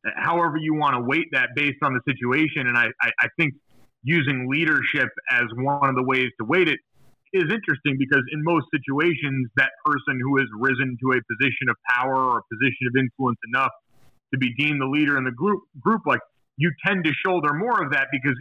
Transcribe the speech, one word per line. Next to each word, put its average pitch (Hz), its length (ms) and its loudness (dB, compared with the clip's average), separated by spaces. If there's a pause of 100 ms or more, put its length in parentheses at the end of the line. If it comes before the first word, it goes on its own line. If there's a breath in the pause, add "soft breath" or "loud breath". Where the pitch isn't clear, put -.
(140)
However 170 420 0
you 156 180 0
wanna 143 280 2
weight 143 300 0
that 127 240 0
based 143 260 0
on 139 120 0
the 123 120 0
situation, 135 640 0
and 120 100 2
I, 113 120 2 (120)
I, 117 80 0 (120)
I 123 140 0
think 156 180 0 (500)
using 135 440 0
leadership 147 600 0 (240)
as 120 140 2 (100)
one 139 320 0
of 131 80 2
the 127 80 0
ways 131 340 2
to 110 80 -6
weight 170 220 4
it 147 100 0 (540)
is 180 180 2
interesting, 151 480 -2
because 139 320 2
in 151 140 -4
most 170 280 2
situations, 139 840 0
that 135 140 2 (140)
person 139 380 0
who 135 160 2
has 135 80 2 (140)
risen 131 420 0
to 131 80 0
a 123 160 2
position 120 420 -2
of 117 80 0 (140)
power 127 240 0
or 127 240 2
a - 40 -4 (120)
position 123 320 -2
of 120 100 -2
influence 127 420 0 (140)
enough 131 200 0 (600)
to 135 60 -2
be 123 160 -2
deemed 147 260 0
the 131 60 0
leader 143 320 2
in 131 60 -2
the 127 80 -2
group, 185 300 0 (180)
group, 220 260 2
like, 135 140 2 (380)
you 160 120 2 (160)
tend 190 160 2
to 156 100 2 (120)
shoulder 156 300 2
more 208 280 0
of 139 100 -4
that 139 200 0
because, 135 280 0